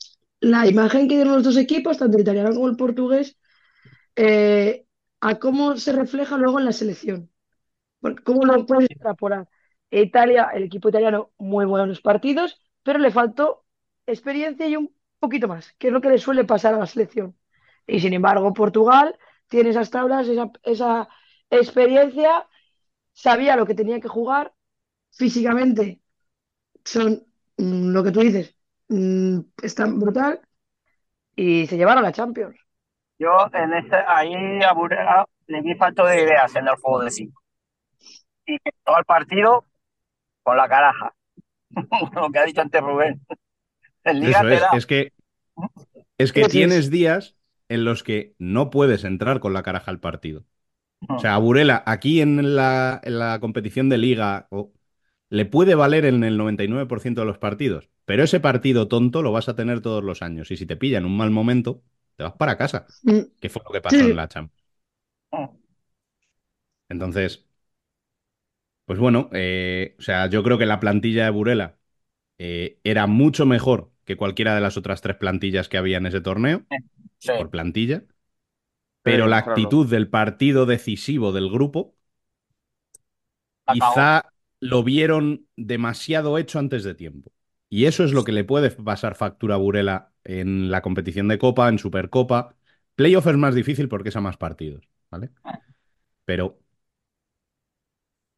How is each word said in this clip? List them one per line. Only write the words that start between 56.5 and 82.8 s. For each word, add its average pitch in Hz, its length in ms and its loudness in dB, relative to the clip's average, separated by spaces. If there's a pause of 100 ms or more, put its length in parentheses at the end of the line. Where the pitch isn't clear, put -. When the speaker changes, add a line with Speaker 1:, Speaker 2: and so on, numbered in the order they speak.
Speaker 3:
y 98 60 -4
nueve 131 180 -6
por 117 140 -8
ciento 120 200 -6
de 110 60 -4
los 101 120 -8
partidos, 104 500 -6 (160)
pero 110 180 2
ese - 180 2
partido 123 480 2
tonto 123 340 0
lo 120 100 -2
vas 113 160 -4
a 117 80 -6
tener 117 240 -4
todos 107 220 -6
los 95 200 -8
años. 82 280 -12
Y 90 60 -10
si 92 100 -12
te 80 100 -10
pilla 131 220 -2
en 90 60 -4
un 98 120 -2
mal 110 140 0
momento, 117 520 -2 (340)
te 73 60 -12
vas 85 120 -10
para 147 220 -2
casa, - 300 -6 (160)
Speaker 1:
Mm. 214 220 2 (160)
Speaker 3:
que - 80 -8
fue - 160 -14
lo - 60 -20
que 98 100 -6
pasó 277 240 2
Speaker 1:
Sí. - 0 -
Speaker 3:
en 233 120 2
la 80 120 -8
Champions. - 340 -16 (2250)
Entonces, 90 560 -6 (1400)
pues 92 140 -6
bueno, 117 340 2
eh, 92 640 -4
o - 20 -20
sea, 92 260 -2
yo 101 160 -2
creo 120 140 2
que 113 80 0
la 107 140 0
plantilla 110 460 0
de 110 60 0
Burela, 104 460 -4 (640)
eh, 87 460 -10
era 107 220 2
mucho 139 400 2
mejor 120 440 0 (140)
que 95 120 -8
cualquiera 107 380 -2
de 104 60 0
las 101 160 -2
otras 95 240 -8
tres 95 160 -6
plantillas 92 520 -4
que 95 80 -4
había 92 220 -2
en 92 80 -6
ese 90 140 -6
torneo, 107 440 -2 (540)
Speaker 2:
Sí. - 160 -8
Speaker 3:
por 85 160 -6
plantilla. 107 520 -4 (1000)
Speaker 4:
Sí, 113 80 2
Speaker 3:
Pero 113 140 4
la 110 160 4
Speaker 4:
claro. 120 80 -6
Speaker 3:
actitud 113 380 2
del 110 200 0
partido 131 560 2
decisivo 117 680 -4
del 95 180 -4
grupo, 143 460 -4 (1700)